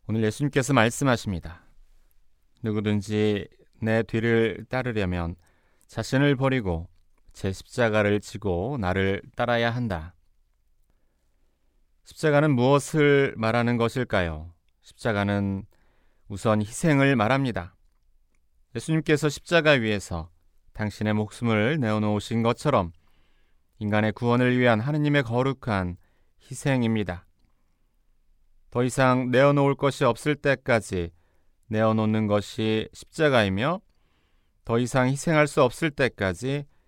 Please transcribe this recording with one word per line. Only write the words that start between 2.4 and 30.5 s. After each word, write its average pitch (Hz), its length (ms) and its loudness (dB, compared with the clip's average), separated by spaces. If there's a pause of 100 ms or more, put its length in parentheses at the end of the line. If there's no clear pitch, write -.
"누구든지 104 880 -2 (320)
내 113 220 0
뒤를 113 680 0
따르려면 92 680 -4 (500)
자신을 139 500 0
버리고 113 500 -2 (460)
제 - 180 -6
십자가를 104 720 0
지고 101 580 -4
나를 95 440 0 (140)
따라야 117 340 0
한다." 95 440 -6 (1900)
십자가는 151 460 2
무엇을 139 880 4
말하는 117 400 0
것일까요? 90 760 -2 (300)
십자가는 101 840 -2 (640)
우선 107 320 0
희생을 139 560 2
말합니다. 110 580 -2 (1000)
예수님께서 151 560 0
십자가 160 400 0
위에서 107 580 0 (460)
당신의 107 400 -4
목숨을 110 680 0
내어놓으신 107 600 -2
것처럼 117 500 0 (840)
인간의 107 340 0
구원을 123 460 0
위한 120 220 4
하느님의 147 420 0
거룩한 113 760 -2 (540)
희생입니다. 113 760 -2 (1400)
더 123 120 -2
이상 127 480 2
내어놓을 139 440 4
것이 139 300 -2
없을 131 300 0
때까지 113 760 -2 (560)